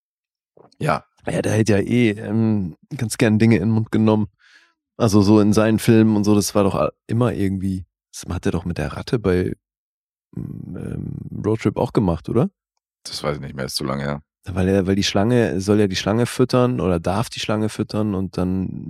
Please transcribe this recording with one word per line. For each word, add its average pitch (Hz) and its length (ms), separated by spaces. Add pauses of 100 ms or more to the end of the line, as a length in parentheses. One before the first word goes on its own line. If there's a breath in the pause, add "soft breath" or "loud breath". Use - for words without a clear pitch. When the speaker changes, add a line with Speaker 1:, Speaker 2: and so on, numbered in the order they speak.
(800)
Speaker 1:
Ja. - 260 (220)
Speaker 2:
Ja, - 140
der 101 120
hätte 107 200
ja 98 60
eh, 113 320
ähm, 104 640 (200)
ganz 113 220
gern 107 220
Dinge 113 160
in 82 80
den 110 80
Mund 110 200
genommen. 110 360 (680 soft breath)
Also 107 240
so 104 180
in 104 140
seinen 110 260
Filmen 110 360
und 104 80
so, 104 120
das 104 200
war 104 80
doch 95 120
a-, 69 160 (160)
immer 113 260
irgendwie, 95 520 (280)
das - 200
hat 87 120
er 101 60
doch 87 140
mit 87 120
der 71 180
Ratte - 240
bei, 92 340 (840)
ähm, - 760 (280)
Road 110 180
Trip - 160
auch - 160
gemacht, 87 360
oder? 151 200 (540)
Speaker 1:
Das - 200
weiß 73 140
ich 71 40
nicht 67 140
mehr, 65 100
ist - 100
zu - 80
lange 69 200
her. 71 180 (260)
Speaker 2:
Weil 92 200
er, 98 180
weil 95 100
die 98 80
Schlange, 101 560
soll 101 200
ja 104 80
die 95 80
Schlange 113 320
füttern 123 520
oder 87 200
darf 95 300
die - 100
Schlange 110 300
füttern 107 440
und 95 240
dann 92 320 (200)